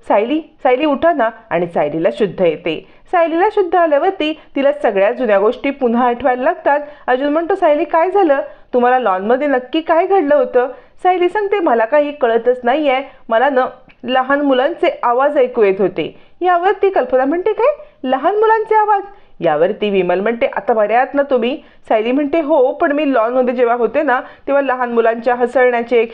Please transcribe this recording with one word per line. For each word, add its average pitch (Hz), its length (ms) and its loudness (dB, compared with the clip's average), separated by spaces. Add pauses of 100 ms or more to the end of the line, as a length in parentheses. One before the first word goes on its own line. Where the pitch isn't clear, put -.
"सायली, 240 320 0 (220)
सायली 262 220 2
उठा 311 280 0
ना," 247 160 0 (220)
आणि 175 160 -2
सायलीला 165 420 -2 (100)
शुद्ध 190 240 -2
येते. 160 440 -2 (260)
सायलीला 339 420 2
शुद्ध 370 220 -2
आल्यावरती 320 560 0 (240)
तिला 277 160 2
सगळ्या 220 400 0
जुन्या 233 260 0
गोष्टी 247 320 0
पुन्हा 247 380 0
आठवायला 247 340 -2
लागतात. 302 380 0 (260)
अर्जुन 262 260 0
म्हणतो, 330 220 0
"सायली, 330 300 2
काय 339 260 0
झालं? 339 300 2 (340)
तुम्हाला 247 240 2
लॉनमध्ये 226 480 0
नक्की 262 340 -2
काय 330 260 0
घडलं 349 280 2
होतं?" 247 340 0 (340)
सायली 359 260 2
सांगते, 403 300 -2
"मला 254 260 0
काही 294 280 0
कळतच 240 520 0
नाहीये, 269 360 0 (280)
मला 233 200 2
न 254 160 0 (400)
लहान 262 360 0
मुलांचे 294 600 0
आवाज 262 360 0
ऐकू 247 240 0
येत 196 180 2
होते." 180 340 -4 (260)
यावरती 370 500 0
कल्पना 262 340 0
म्हणते, 349 280 -2
"काय? 523 220 -2 (300)
लहान 269 320 -2
मुलांचे 440 380 2
आवाज?" 415 280 2 (380)
यावरती 170 500 0
विमल 185 300 0
म्हणते, 233 260 -2
"आता 247 260 -2
बऱ्या 214 240 0
आहात 262 180 0
ना 285 80 2
तुम्ही?" 254 340 -2 (320)
सायली 226 240 0
म्हणते, 294 280 0
"हो, 285 320 2
पण 330 200 0
मी 294 220 0
लॉनमध्ये 247 400 0
जेव्हा 240 200 2
होते 240 280 -2
ना, 262 180 0 (260)
तेव्हा 277 160 2
लहान 254 300 -4
मुलांच्या 233 420 0
हसण्याचे, 247 800 2